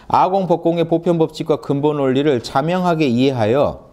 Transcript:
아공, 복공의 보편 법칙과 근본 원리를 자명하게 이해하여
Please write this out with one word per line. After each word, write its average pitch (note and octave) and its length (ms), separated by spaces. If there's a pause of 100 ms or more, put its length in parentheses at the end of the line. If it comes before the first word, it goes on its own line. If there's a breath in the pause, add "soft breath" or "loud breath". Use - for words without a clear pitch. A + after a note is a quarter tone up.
아공, F3+ 400
복공의 E3 380
보편 E3 340
법칙과 D#3 380
근본 D3 420
원리를 C3+ 440
자명하게 E3 680
이해하여 B2 840